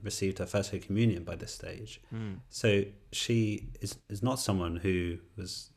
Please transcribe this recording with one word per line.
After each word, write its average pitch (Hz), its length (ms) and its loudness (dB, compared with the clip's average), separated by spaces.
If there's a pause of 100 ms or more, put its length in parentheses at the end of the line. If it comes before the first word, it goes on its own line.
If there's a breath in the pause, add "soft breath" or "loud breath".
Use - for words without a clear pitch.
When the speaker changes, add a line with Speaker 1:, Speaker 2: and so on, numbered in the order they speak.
Speaker 1:
received 95 360 0
her 92 60 0
first 98 260 0
Holy 90 100 -4
Communion 101 420 4
by 85 140 -6
this - 160 -10
stage. - 480 -12 (120)
Speaker 2:
Mm. 107 260 -6 (100)
Speaker 1:
So 101 340 6 (300)
she 110 560 2 (100)
is, - 160 -6 (140)
is 101 120 -6
not 127 180 2
someone 87 360 2
who 87 440 0 (180)
was, - 400 -10